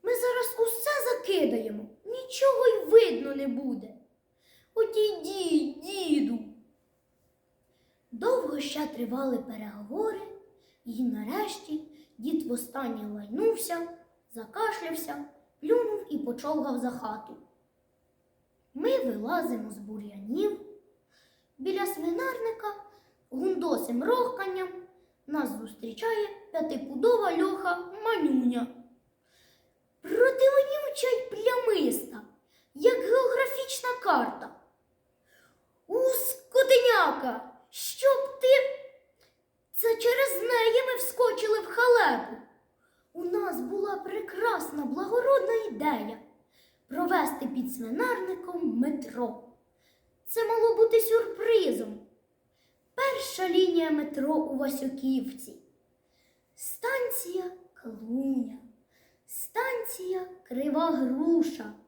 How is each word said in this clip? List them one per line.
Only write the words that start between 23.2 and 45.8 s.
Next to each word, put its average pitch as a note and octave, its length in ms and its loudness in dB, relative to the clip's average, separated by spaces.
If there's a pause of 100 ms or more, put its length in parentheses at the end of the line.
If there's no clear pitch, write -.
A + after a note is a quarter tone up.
гундосим C4 720 -2
рохканням G4 680 0 (580)
нас D4 220 -2 (100)
зустрічає G#4 680 -4 (220)
п'ятипудова E4 840 2
льоха F4+ 400 0 (260)
Манюня. B3+ 640 2 (1300)
Противонюча C5+ 1080 4
й B4+ 220 0
плямиста, G#4+ 920 0 (520)
як G#4+ 260 4
географічна B4+ 880 0 (140)
карта. C4 520 0 (1300)
У, G#4+ 120 0
скотиняка, A#4+ 1500 4 (160)
щоб C5+ 720 0
ти! B4+ 60 4 (1300)
Це A4+ 220 2
через B4 480 2
неї A#4 440 4
ми B4+ 80 -2
вскочили A4 640 0
в - 60 -6
халепу. A4 720 4 (760)
У F4 100 -10
нас F4+ 360 -2
була G4+ 360 -4
прекрасна, G4 880 -4
благородна A4+ 680 2
ідея C4+ 680 -2 (680)